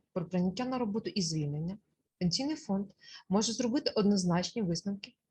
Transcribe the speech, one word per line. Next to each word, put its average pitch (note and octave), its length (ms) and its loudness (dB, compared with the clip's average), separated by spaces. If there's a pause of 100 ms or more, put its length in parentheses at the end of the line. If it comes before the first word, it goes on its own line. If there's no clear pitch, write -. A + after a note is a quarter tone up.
(120)
про E3+ 160 -4
прийняття F#3 360 2
на B3+ 140 -2
роботу G#3+ 320 -2
і G3 120 -2
звільнення, D#3+ 560 -2 (420)
Пенсійний C4 360 0
фонд G3+ 300 -2 (420)
може A3 240 2
зробити B3 380 0
однозначні F#3 720 2
висновки G3 520 -4 (160)